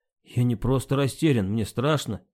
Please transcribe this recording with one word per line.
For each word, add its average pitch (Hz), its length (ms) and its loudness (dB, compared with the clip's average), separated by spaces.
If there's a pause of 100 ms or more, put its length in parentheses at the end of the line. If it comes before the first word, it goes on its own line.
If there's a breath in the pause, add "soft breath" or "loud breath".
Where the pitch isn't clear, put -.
(220)
я - 220 0
не 123 100 2
просто 127 400 -2
растерян, 131 560 2
мне 107 160 -2
страшно. 127 560 -4 (120)